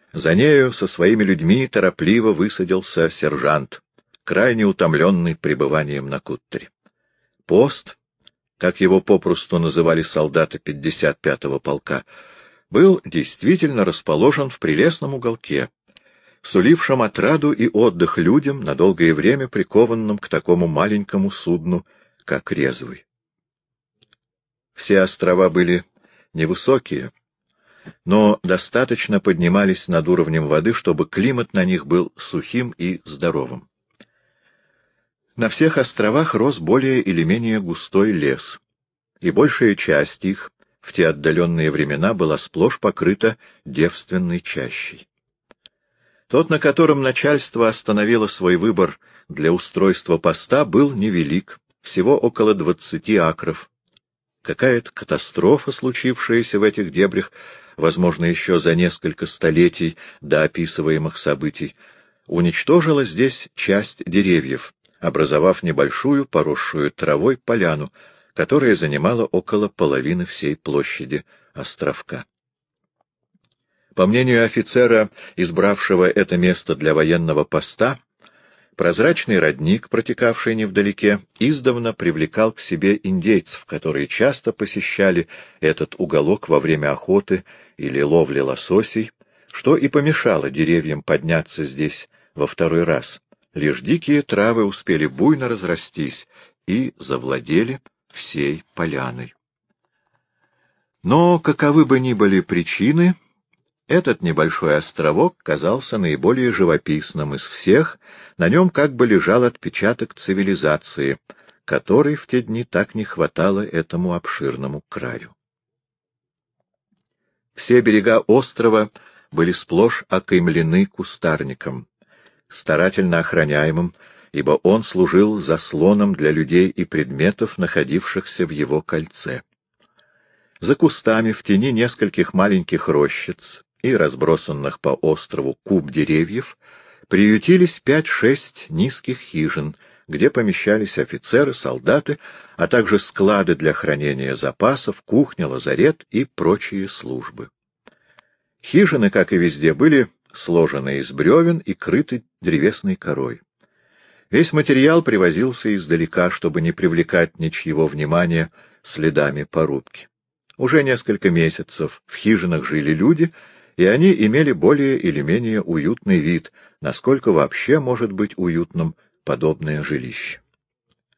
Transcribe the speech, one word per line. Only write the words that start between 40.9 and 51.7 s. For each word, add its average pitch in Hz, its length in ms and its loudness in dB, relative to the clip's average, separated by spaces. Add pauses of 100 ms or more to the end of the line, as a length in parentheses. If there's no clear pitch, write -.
те 85 140 2
отдалённые 80 640 0
времена 73 420 -2
была 78 240 -2
сплошь - 420 -2
покрыта 110 600 -2 (260)
девственной 87 720 -4
чащей. - 680 -10 (1200)
Тот, 160 240 2
на 156 80 2
котором 151 420 2
начальство 131 640 0
остановило 110 600 0
свой 90 280 0
выбор 92 440 0 (280)
для 76 240 -2
устройства 90 680 0
поста, 104 440 0
был 131 280 2
невелик, 98 680 -2 (220)